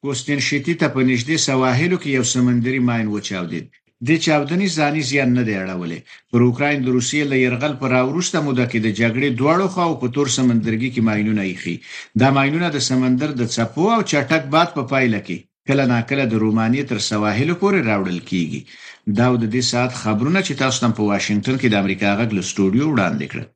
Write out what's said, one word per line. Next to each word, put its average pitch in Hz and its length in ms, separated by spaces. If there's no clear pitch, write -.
کوستین 139 420
شیتی 151 340
ته 160 140
په 131 60
نږدې 127 260
سواحلو 131 540
کې 143 140
یو 127 160
سمندري 123 560
ماین 117 200
وچاودید. 92 580
دې 160 180
چاودنې 160 520
ځاني 151 340
زیان 135 260
نه 123 100
دی 107 140
اړولی. 90 400
پر 120 160
اوکراین 143 360
د 123 140
روسیې 143 340
له 135 140
یرغل 123 360
په 135 140
راوروسته 139 420
موده 123 240
کې 120 120
د 110 60
جګړې 117 300
دواړو 165 340
خواو 170 280
په 127 120
تور 143 220
سمندرګي 117 540
کې 113 180
ماینونه 107 400
ایښي. 90 280
دا 131 160
ماینونه 151 340
د 147 80
سمندر 127 420
د - 20
څپو 139 320
او 220 40
چټک 151 320
باد 170 220
په 143 60
پایله 123 340
کې 85 120
کله 139 160
ناکله 135 320
د 113 80
رومانیې 113 460
تر 113 80
سواحلو 107 500
پورې 196 280
راوړل 92 320
کیږي. 85 300
دا 120 140
و - 100
د - 20
دې 127 160
ساعت 123 220
خبرونه 120 420
چې 131 160
تاسو 131 200
ته 123 60
په 107 120
واشنګټن 101 480
کې 123 120
د 104 120
امریکا 98 260
غږ 113 180
له 90 120
سټوډیو 104 400
وړاندې 85 440
کړل. - 240